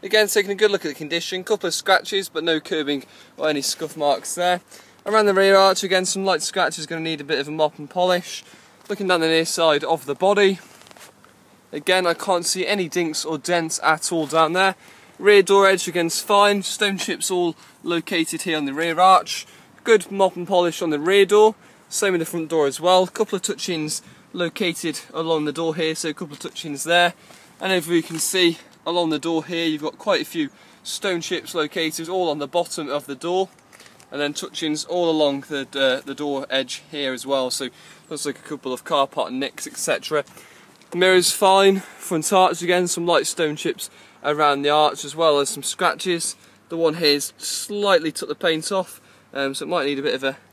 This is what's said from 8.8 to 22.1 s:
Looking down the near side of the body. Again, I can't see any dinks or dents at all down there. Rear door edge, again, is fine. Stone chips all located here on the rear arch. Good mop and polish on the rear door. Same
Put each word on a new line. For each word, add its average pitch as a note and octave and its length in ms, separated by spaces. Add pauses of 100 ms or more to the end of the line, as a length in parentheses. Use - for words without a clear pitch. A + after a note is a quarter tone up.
Looking G3+ 180
down F3+ 140
the D#3+ 80
near D#3+ 160
side D#3 400
of D3 220
the C#3+ 100
body. G3 420 (1160)
Again, F#3 320
I E3+ 60
can't F3 320
see F#3 220
any G3 200
dinks D#3+ 380
or D#3 140
dents E3+ 440
at D#3 300
all D#3+ 140
down D#3+ 260
there. F#3 220 (440)
Rear G3+ 240
door G3 240
edge, F#3+ 220
again, E3+ 200
is - 120
fine. G3+ 420
Stone G3 360
chips - 320
all F3 260 (260)
located E3 600
here D#3+ 160
on D3 80
the C3+ 80
rear E3 260
arch. - 460 (360)
Good A3 280
mop G3 260
and F3 100
polish F3 360
on E3+ 80
the D3 100
rear G3 240
door. G#3+ 300 (340)
Same G3 240